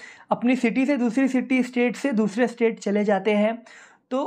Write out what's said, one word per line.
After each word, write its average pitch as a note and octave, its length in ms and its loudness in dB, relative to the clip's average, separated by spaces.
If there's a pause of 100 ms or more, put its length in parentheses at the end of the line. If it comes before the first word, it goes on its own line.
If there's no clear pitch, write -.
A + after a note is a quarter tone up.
(300)
अपनी A#3+ 260 2
सिटी B3 300 0
से C#4+ 100 0
दूसरी B3 320 0
सिटी, B3+ 340 0
स्टेट B3 340 0
से C#4 180 -4
दूसरे G#3+ 340 0
स्टेट A3+ 320 0
चले G#3 240 0
जाते G3+ 300 2
हैं, G#3+ 280 0 (480)
तो C4 160 -2